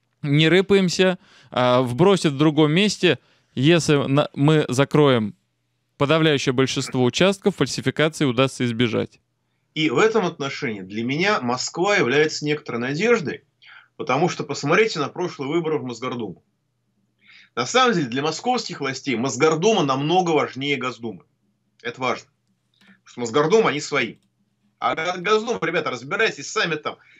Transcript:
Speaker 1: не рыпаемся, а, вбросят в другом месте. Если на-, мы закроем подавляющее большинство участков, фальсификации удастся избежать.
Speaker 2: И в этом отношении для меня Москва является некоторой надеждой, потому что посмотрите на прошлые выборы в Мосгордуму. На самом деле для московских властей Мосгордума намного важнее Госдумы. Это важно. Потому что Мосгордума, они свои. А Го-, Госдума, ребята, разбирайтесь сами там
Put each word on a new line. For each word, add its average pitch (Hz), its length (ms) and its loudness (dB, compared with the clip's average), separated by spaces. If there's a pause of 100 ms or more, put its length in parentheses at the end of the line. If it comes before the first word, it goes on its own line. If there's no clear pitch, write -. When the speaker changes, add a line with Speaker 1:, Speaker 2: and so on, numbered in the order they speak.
(220)
Speaker 1:
не 151 260 4
рыпаемся, 185 680 4 (320)
а, 123 320 4
вбросят 151 520 2
в 131 40 -8
другом 151 340 4
месте. 180 460 2 (380)
Если 151 400 4
на-, 139 400 0
мы 151 320 4
закроем 131 680 2 (640)
подавляющее 147 540 2
большинство 131 540 0
участков, 190 500 0
фальсификации 151 680 -2
удастся 131 400 0
избежать. 113 560 -2 (540)
Speaker 2:
И 156 140 0
в - 80 0
этом 220 280 2
отношении 135 560 -6
для 104 240 -8
меня 175 340 0
Москва 131 560 -2
является 151 480 0
некоторой 147 380 -4
надеждой, 151 640 -2 (500)
потому 143 320 0
что - 160 -6
посмотрите 170 560 0
на 135 80 -2
прошлые 151 420 -8
выборы 160 280 -2
в 131 80 -6
Мосгордуму. 117 580 -8 (1120)
На 123 100 -4
самом 240 280 2
деле 156 140 0
для 127 140 -4
московских 180 600 -4
властей 131 340 -4
Мосгордума 156 680 0
намного 156 480 0
важнее 139 440 -2
Госдумы. 117 480 -10 (580)
Это 120 200 -10
важно. 123 280 -4 (500)
Потому - 260 -20
что - 160 -18
Мосгордума, 151 480 2
они 143 100 -4
свои. 131 380 -4 (640)
А 123 160 -2
Го-, 175 260 -6
Госдума, 214 400 0
ребята, 160 300 -2
разбирайтесь 147 600 -6
сами 175 240 -2
там - 220 -10 (220)